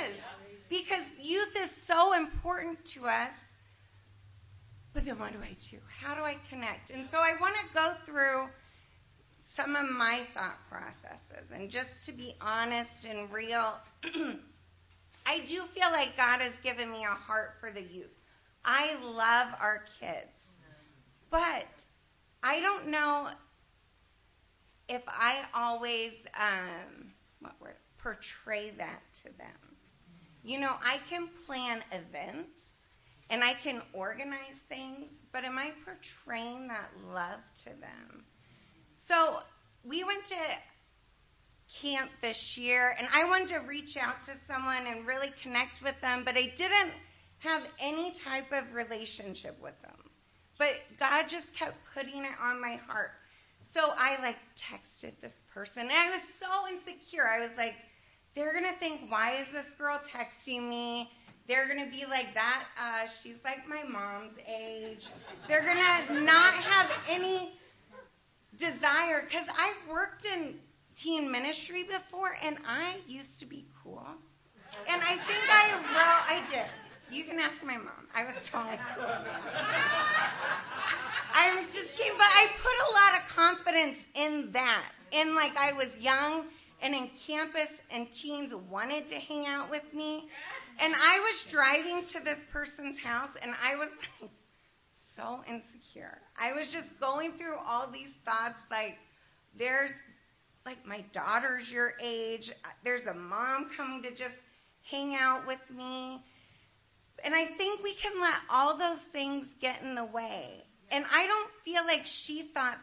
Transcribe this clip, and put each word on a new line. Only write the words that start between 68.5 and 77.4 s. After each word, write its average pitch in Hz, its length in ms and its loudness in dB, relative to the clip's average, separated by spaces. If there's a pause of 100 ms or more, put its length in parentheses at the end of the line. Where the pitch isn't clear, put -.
desire, 302 720 2
'cause 349 200 -4 (100)
I've 392 300 0
worked 370 380 -2
in 349 360 -4 (320)
teen 302 380 -2
ministry 302 520 -2
before, 370 580 -4
and 302 240 -2
I 339 420 -2
used 269 320 -14
to 285 60 -16
be 269 200 -16 (160)
cool. - 240 -16 (840)
And 349 140 2
I 349 160 2
think 415 320 0
I, 415 260 10 (200)
well, 330 320 8
I 320 240 0
did. 247 180 -2 (400)
You 277 140 -6
can 330 160 -4
ask 302 240 0